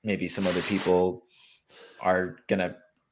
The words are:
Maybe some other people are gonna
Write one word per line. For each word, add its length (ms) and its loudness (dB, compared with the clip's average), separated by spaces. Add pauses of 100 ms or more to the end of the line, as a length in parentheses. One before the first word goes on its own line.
Maybe 240 -4
some 180 -2
other 160 2
people 600 2 (760)
are 360 0 (120)
gonna 280 -2 (360)